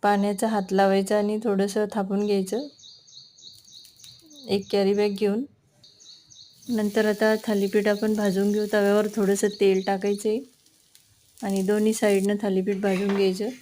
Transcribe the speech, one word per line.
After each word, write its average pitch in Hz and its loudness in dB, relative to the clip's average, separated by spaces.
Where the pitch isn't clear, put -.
पाण्याचा 202 0
हात 202 -2
लावायचा 196 2
आणि 208 -2
थोडंसं 202 0
थापून 202 -2
घ्यायचं 208 -2
एक 196 0
कॅरी 202 2
बॅग 208 2
घेऊन. 208 0
नंतर 214 0
आता 214 2
थालीपीठ 202 0
आपण 214 0
भाजून 202 0
घेऊ. 214 0
तव्यावर 208 2
थोडंसं 202 2
तेल 190 4
टाकायचं 202 -2
आहे 220 -2
आणि 196 -2
दोन्ही 214 2
साईडनं 202 0
थालीपीठ 190 -2
भाजून 196 0
घ्यायचं 196 0